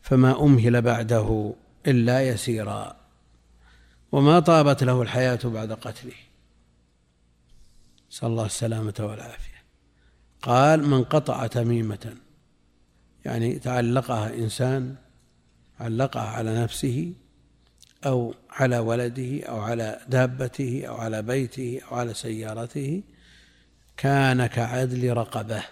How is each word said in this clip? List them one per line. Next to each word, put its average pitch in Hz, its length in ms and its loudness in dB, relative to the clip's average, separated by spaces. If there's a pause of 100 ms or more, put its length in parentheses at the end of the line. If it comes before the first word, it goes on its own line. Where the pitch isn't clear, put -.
فما 131 400 4
أمهل 120 400 6
بعده 110 720 0 (320)
إلا 127 420 4
يسيرا، 104 680 -6 (1160)
وما 147 280 8
طابت 151 440 6
له 127 180 2
الحياة 123 420 0
بعد 110 280 -6
قتله، 113 420 -14 (2000)
نسأل - 180 -6
الله 113 180 -2
السلامة 110 540 -4
والعافية. - 640 -10 (800)
قال: 143 460 4
"من 131 160 4
قطع 131 420 0
تميمة"، 113 680 -2 (1080)
يعني 120 340 -2
تعلقها 120 760 0
إنسان، 127 640 -2 (840)
علقها 117 480 -2
على 113 340 -2
نفسه 139 500 -4 (960)
أو 123 280 0 (160)
على 123 280 0
ولده 123 640 -4
أو 117 180 -8
على 113 480 -6
دابته 127 800 -2
أو 117 60 -10
على 110 280 -6
بيته 127 580 -4 (100)
أو 123 60 -6
على 120 180 -4
سيارته، 117 880 -8 (920)
كان 135 500 2
كعدل 123 680 -2
رقبة 110 600 -4